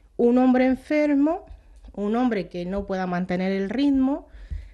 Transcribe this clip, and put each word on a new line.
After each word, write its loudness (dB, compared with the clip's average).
un 4
hombre 4
enfermo, 0
un -4
hombre 0
que -8
no -6
pueda -4
mantener -2
el -4
ritmo, 0